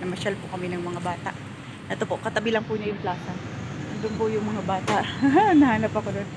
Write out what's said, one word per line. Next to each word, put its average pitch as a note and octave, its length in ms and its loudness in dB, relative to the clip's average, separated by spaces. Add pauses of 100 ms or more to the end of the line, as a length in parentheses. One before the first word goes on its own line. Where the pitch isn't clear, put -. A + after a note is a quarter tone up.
Namasyal F#3 320 -2
po E3+ 160 -10
kami F3+ 160 -4
ng F3 160 -4
mga F3 160 -4
bata. F3 320 -4 (560)
Ito - 160 -2
po, - 160 -2
katabi A3+ 320 -2
lang G#3+ 140 2
po A3 100 -4
niya G#3 160 -2
yung G3 80 -6
plaza. F3+ 320 -4 (640)
Nandun A3 240 -4
po A3+ 80 2
yung G#3+ 160 0
mga G#3 220 -2
bata. F#3+ 320 0 (320)
<laughs> E4+ 320 8
Nahanap A3 340 4
ako G#3 160 -2
doon. G3 260 -4